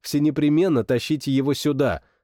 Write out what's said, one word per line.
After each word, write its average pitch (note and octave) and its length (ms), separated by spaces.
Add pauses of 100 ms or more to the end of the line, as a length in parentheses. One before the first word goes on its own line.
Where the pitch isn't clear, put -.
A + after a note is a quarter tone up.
все - 180
непременно D3+ 640
тащите C3+ 480
его C3+ 220
сюда, C3+ 500 (200)